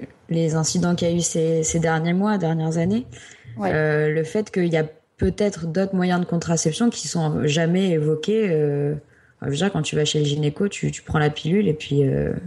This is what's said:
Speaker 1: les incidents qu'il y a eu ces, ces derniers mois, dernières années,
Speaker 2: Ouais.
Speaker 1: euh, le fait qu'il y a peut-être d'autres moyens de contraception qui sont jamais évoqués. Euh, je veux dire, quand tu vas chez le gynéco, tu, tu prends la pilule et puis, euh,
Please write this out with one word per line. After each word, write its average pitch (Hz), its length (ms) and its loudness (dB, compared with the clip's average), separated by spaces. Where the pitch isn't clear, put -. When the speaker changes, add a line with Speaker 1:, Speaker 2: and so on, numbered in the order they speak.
Speaker 1:
les 165 260 0
incidents 175 400 0
qu'il 170 140 0
y - 20 2
a 175 40 0
eu 170 60 2
ces, 160 420 0
ces 165 160 0
derniers 165 340 2
mois, 202 240 2
dernières 160 400 0
années, 202 280 0
Speaker 2:
Ouais. 196 160 -2
Speaker 1:
euh, 151 360 2
le 156 140 0
fait 214 280 -4
qu'il 175 160 0
y 165 100 2
a 156 80 2
peut-être 190 500 0
d'autres 190 280 -2
moyens 180 240 2
de 180 60 -2
contraception 170 680 0
qui - 160 -8
sont 156 400 0
jamais 170 440 2
évoqués. 160 580 0
Euh, 147 440 0
je - 80 -6
veux 139 60 -2
dire, 185 160 0
quand 160 100 0
tu 151 140 -4
vas 151 100 2
chez 151 140 0
le 151 60 2
gynéco, 147 420 0
tu, 147 240 -4
tu - 100 -10
prends - 180 -4
la 151 120 4
pilule 185 360 0
et 156 60 2
puis, 143 300 0
euh, 135 300 0